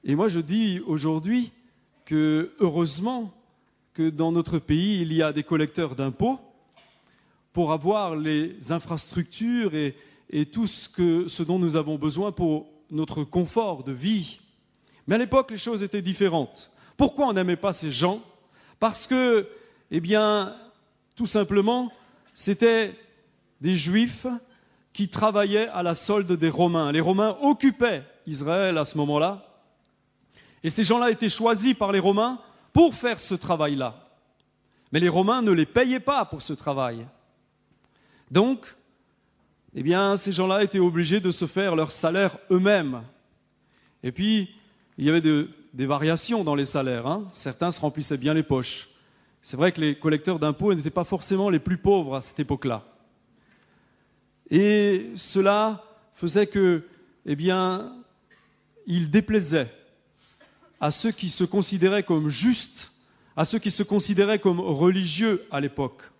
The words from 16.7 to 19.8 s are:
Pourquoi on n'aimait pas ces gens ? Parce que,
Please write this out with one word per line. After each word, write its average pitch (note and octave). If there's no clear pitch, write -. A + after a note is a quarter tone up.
Pourquoi C#4
on A3+
n'aimait F#3
pas G3
ces D#3+
gens ? F3
Parce G#3+
que, B3